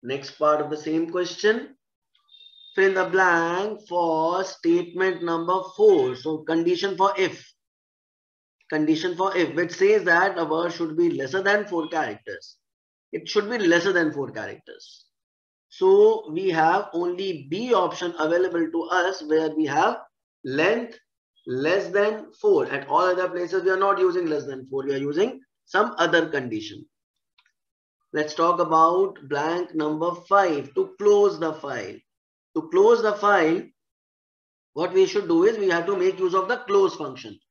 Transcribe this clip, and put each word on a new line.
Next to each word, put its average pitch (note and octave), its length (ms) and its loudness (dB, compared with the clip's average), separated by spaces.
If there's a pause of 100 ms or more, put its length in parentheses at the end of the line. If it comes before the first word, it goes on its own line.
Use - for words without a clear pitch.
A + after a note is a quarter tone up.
Next C3+ 280 -10
part D3+ 300 2
of C#3+ 80 -6
the D3+ 80 -6
same D#3+ 320 -4
question. F#3+ 640 -2 (1000)
Fill G3 120 4
in F#3+ 80 2
the F#3 100 0
blank F3+ 840 0
for E3+ 560 0
statement F3 800 -2
number E3+ 380 -2 (160)
four. D#3+ 380 4
So D#3 240 -6
condition E3+ 580 -2
for G3 200 2
if. F3+ 300 -4 (1200)
Condition D#3+ 460 0
for F#3+ 180 -2
if, E3 180 0
which E3+ 200 -2
says G3 320 2
that F3+ 340 2
a E3 60 -2
word D#3+ 260 -2
should D#3+ 240 -6
be E3+ 140 2
lesser C#3 340 -4
than G#3 240 0
four E3 220 -6
characters. G#2+ 680 -8 (560)
It D#3+ 160 -10
should G#3 220 -2
be A#3+ 80 -4
lesser F3 340 2
than E3+ 220 0
four C3+ 180 -8
characters. - 760 -16 (600)
So G3+ 640 4
we F#3 180 -2
have E3 440 2
only F3 560 -6
B A#3 240 -2
option F3 440 -2
available E3+ 540 0
to E3 200 -4
us, F3+ 360 -2
where D#3 280 0
we D#3 100 0
have E3 320 0 (480)
length F#3+ 520 -2 (480)
less E3 440 -2
than G#3 420 -2 (100)
four. F3 240 4
At C#3 220 -6
all D3+ 140 2
other F3+ 280 2
places, F3 340 -4
we F#3+ 80 2
are F#3+ 60 0
not G3 220 2
using F3+ 260 2
less D3 200 -4
than C3 240 -12
four. C3+ 160 -6
We C#3 80 -2
are C3+ 40 -2
using D3 440 -2 (240)
some A3 320 -2
other E3 320 2
condition. A2+ 560 -8 (1300)
Let's D3+ 200 -4
talk E3+ 260 0
about E3+ 580 2 (120)
blank D#3+ 440 -4
number D#3 400 -2 (140)
five, E3+ 480 0
to F#3+ 240 -2
close G3+ 400 4
the D#3+ 140 -4
file. A#2+ 420 -10 (600)
To D#3+ 140 -6
close A3 320 6
the G#3+ 120 0
file, G3 480 2 (1120)
what F3 200 -4
we F#3+ 120 8
should F#3+ 240 -4
do E3+ 160 6
is A3+ 120 4
we G3 120 0
have E3+ 160 0
to G3 100 0
make F3+ 240 0
use F#3 140 0
of F#3+ 160 0
the - 80 0
close G3 380 2
function. A#2 440 -12 (120)